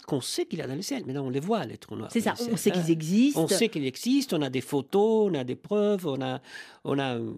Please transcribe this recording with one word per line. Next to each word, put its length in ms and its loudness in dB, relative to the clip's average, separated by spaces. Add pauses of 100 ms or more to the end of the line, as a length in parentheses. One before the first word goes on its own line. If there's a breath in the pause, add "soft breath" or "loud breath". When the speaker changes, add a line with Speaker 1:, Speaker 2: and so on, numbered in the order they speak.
Speaker 1:
qu'on 140 -2
sait 260 -4
qu'il 140 -6
y 20 -6
a 40 -6
dans 100 -6
le 60 -6
ciel. 240 -6
Maintenant, 200 -4
on 40 -2
les 100 -2
voit, 240 -2
les 140 -10
trous 180 -12
noirs, 160 -8
Speaker 2:
C'est 80 2
Speaker 1:
dans 160 0
Speaker 2:
ça, 80 -4
Speaker 1:
le 0 -
ciel. 80 -2
Speaker 2:
on 40 2
sait 140 2
qu'ils 220 2
existent. 500 4
Speaker 1:
On 60 2
sait 200 4
qu'ils 180 -4
existent, 520 0
on 40 2
a 80 -2
des 100 0
photos, 680 2
on 40 0
a 80 0
des 140 -4
preuves, 500 0
on 160 -2
a, 180 -4 (440 loud breath)
on 140 0
a, 200 0
euh, 200 -6